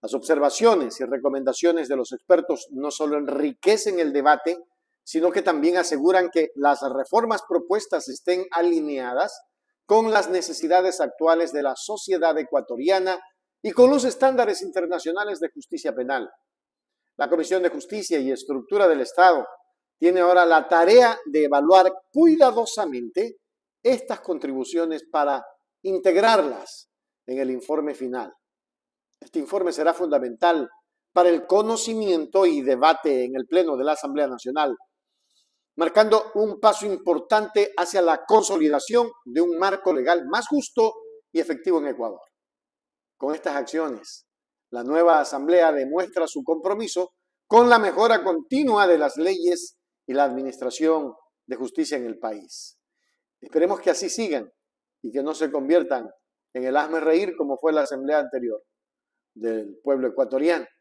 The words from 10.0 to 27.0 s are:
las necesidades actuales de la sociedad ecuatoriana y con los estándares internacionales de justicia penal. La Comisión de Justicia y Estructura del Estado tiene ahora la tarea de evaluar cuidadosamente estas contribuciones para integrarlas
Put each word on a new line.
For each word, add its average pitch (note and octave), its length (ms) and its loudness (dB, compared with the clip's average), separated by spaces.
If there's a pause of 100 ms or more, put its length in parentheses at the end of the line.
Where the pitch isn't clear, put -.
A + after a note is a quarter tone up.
las G3 200 0
necesidades F3+ 680 0
actuales E3 520 0
de D3 100 -4
la C3+ 120 -2
sociedad E3+ 640 -2
ecuatoriana D#3 800 -2 (420)
y A3 120 -8
con B3 180 8
los C#4 140 2
estándares B3 580 0
internacionales F3 760 -6
de D#3+ 120 -6
justicia D#3 420 -10
penal. B2 360 -6 (840)
La D3 120 -4
Comisión E3+ 340 0
de F3 80 2
Justicia E3+ 500 -6
y C3 100 -2
Estructura C#3+ 560 -2
del D#3 140 4
Estado E3 460 4 (520)
tiene F3+ 220 2
ahora F3 260 6
la D#3+ 220 4
tarea G#3+ 580 6
de D3+ 180 0
evaluar E3 480 6 (200)
cuidadosamente A3 1300 2 (440)
estas A#3+ 380 -2
contribuciones D3+ 920 -4
para C#3+ 340 -2 (380)
integrarlas F#3 1080 0 (380)